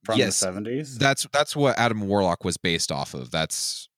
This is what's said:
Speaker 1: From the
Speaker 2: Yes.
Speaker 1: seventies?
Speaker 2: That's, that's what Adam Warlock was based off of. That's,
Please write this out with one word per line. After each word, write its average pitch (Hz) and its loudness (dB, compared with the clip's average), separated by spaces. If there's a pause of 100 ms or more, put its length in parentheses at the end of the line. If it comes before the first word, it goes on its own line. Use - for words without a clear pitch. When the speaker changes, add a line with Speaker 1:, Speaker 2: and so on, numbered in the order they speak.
Speaker 1:
From 110 0
the 127 4
Speaker 2:
Yes. 98 -2
Speaker 1:
seventies? 117 -4
Speaker 2:
That's, 139 2
that's 147 0
what 143 2
Adam 113 2
Warlock 98 2
was 87 -2
based 85 0
off 71 -4
of. 64 -10
That's, - -4 (100)